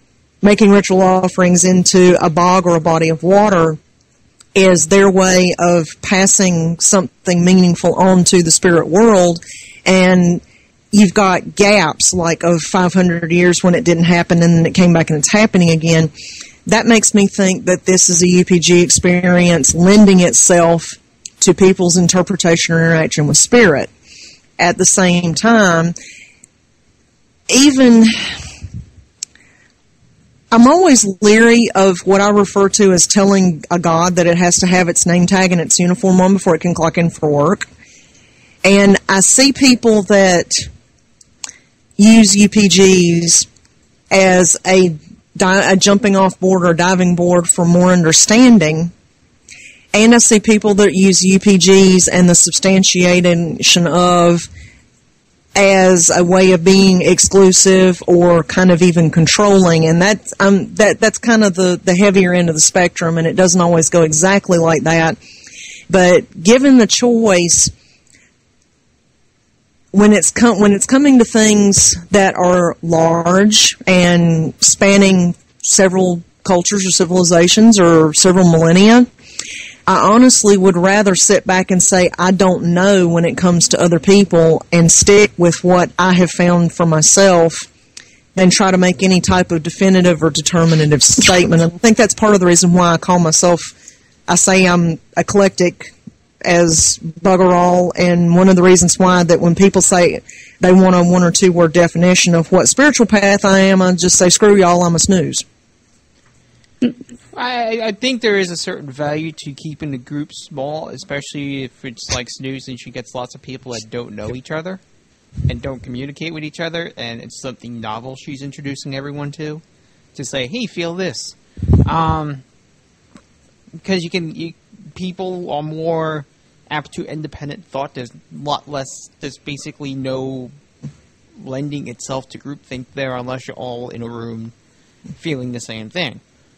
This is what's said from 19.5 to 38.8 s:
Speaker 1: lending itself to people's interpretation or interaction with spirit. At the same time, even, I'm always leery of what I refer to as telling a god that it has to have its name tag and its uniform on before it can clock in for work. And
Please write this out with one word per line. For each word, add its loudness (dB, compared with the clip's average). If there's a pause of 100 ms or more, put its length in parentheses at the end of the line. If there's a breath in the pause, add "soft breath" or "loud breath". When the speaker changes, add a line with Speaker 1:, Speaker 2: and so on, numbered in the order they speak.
Speaker 1:
lending 4
itself 0 (480)
to 2
people's 2
interpretation -2
or 0
interaction -2
with -2
spirit. 2 (680 loud breath)
At -2
the -2
same 0
time, 0 (1500 loud breath)
even, 4 (2500 loud breath)
I'm 4
always 2 (160)
leery 2
of 0
what 2
I 0
refer 0
to 0
as 0
telling 0
a -2
god -2
that 0
it 0
has 0
to -2
have 0
its -2
name 0
tag 0
and -2
its -4
uniform 0
on 2
before -2
it -4
can -4
clock -4
in 0
for -6
work. -2 (960 soft breath)
And 2